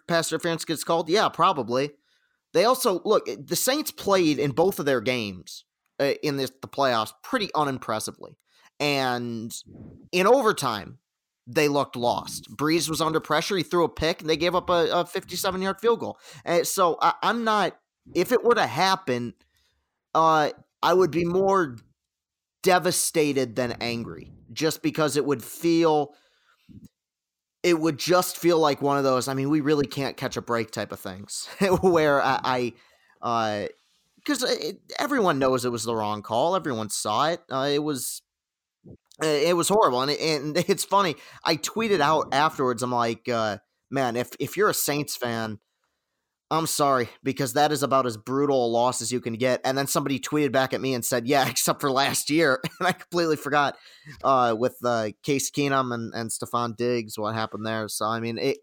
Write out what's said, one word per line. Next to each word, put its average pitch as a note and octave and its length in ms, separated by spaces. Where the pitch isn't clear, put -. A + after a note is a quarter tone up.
pass E3 260
interference E3 340
gets D#3 180
called? E3+ 260
Yeah, F3+ 200
probably. C#3+ 640
They F3 120
also, A#3+ 400
look, G3 200
the C3 300
Saints D4+ 340
played F3+ 480
in C#3+ 140
both F3 280
of D#3 60
their C3+ 140
games, G#2 640
uh, C#3 240
in C#3+ 140
this, C3 160
the G#2 60
playoffs A#2+ 460
pretty A3+ 320
unimpressively. B2+ 840
And B2 720
in F3+ 160
overtime, C#3+ 720
they D3 220
looked C#3 260
lost. - 600
Brees D3+ 340
was D#3 100
under D#3+ 220
pressure. E3 340
He E3+ 80
threw E3+ 220
a - 40
pick, - 300
and D#3 100
they D#3+ 80
gave E3+ 180
up F3 140
a, E3+ 220
a E3+ 140
fifty-seven-yard F#3+ 760
field A3 220
goal. G#2+ 180
Uh, E3+ 180
so F3 380
I, E3 120
I'm A3+ 200
not, G#3 340
if F3 180
it B3 120
were A#3 120
to F#3 120
happen, C3 680
uh, D#3+ 360
I E3 100
would F3+ 180
be E3 120
more F3+ 540
devastated D3+ 920
than A#2+ 180
angry, G#2+ 600
just D3+ 300
because D3+ 340
it C#3+ 100
would C3 180
feel, E3 720
it F3 160
would D#3 200
just F3+ 380
feel E3+ 200
like D3 240
one C#3 160
of C#3 60
those, C3 240
I C3+ 80
mean, C3+ 140
we D#3 120
really C#3+ 240
can't C#3 320
catch B2+ 200
a A#2 40
break A#2 300
type G#2 200
of - 80
things, G2 480
<laughs> F#3 220
where D#3 400
I, B2 220
I, B2+ 300
uh, A2 460
'cause C#4+ 160
it, A#3 380
everyone G#3 400
knows C3 280
it B2+ 60
was A2+ 120
the A#2 120
wrong G#2+ 280
call. D3 320
Everyone B2 340
saw A#2 400
it. E3+ 120
Uh, C3+ 200
it D3 120
was, D3 400
uh, D#3+ 40
it D#3 280
was E3+ 140
horrible. F3 320
And C#3 100
it, - 80
and D3+ 380
<laughs> E3+ 100
it's F3 180
funny. F#3+ 300
I E3 120
tweeted G3+ 460
out D3+ 320
afterwards, C3+ 480
I'm B2 100
like, A#2 380
uh, A2 300
"Man, B2+ 240
if, A#2+ 240
if C#3+ 180
you're G3+ 120
a D3+ 40
Saints D3 420
fan, A2+ 440
I'm D#3 180
sorry, C3+ 400
because C3+ 300
that D3 180
is C#3+ 100
about C3 240
as A2+ 120
brutal C3+ 480
a - 20
loss A#2+ 340
as A#2 100
you B2 100
can A#2 120
get." A#2+ 300
And C3+ 140
then C#3 80
somebody C#3 340
tweeted D3 320
back C3 220
at A#2 80
me C3 140
and A#2 100
said, A#2+ 220
"Yeah, C3+ 200
<laughs> - 20
except - 320
for C#3+ 100
last C3 400
year." D3 320
<laughs> - 160
And F3+ 80
I F#3 60
completely E3 420
forgot, C#3+ 420
uh, B2+ 340
with, A#2+ 260
uh, A2+ 280
Case C#3 300
Keenum C3+ 420
and, A#2 220
and A#2 160
Stefon A#2+ 440
Diggs, A#2+ 440
what G#2+ 160
happened A2 280
there. A2 240
So, G#2+ 200
I A2+ 120
mean, A2+ 200
it, C#3 240